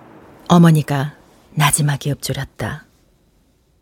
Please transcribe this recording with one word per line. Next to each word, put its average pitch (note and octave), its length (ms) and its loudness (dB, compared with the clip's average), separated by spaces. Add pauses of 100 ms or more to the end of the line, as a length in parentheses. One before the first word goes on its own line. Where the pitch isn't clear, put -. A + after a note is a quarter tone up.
(480)
어머니가 D3+ 680 2 (400)
나지막이 D3 580 -2
읊조렸다. C3+ 720 -10 (960)